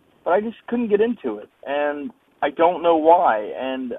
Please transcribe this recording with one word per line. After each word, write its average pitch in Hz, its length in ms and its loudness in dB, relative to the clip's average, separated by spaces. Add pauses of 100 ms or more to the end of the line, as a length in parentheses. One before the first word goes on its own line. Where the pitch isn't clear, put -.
(240)
but 165 80 -2
I 202 80 2
just 214 160 -8 (120)
couldn't 233 200 -4
get 202 120 2
into 208 380 -4
it. 104 100 -18 (180)
And 147 440 -4 (320)
I 147 80 0
don't 165 320 2
know 170 140 4
why. 160 420 4 (200)
And 131 400 -6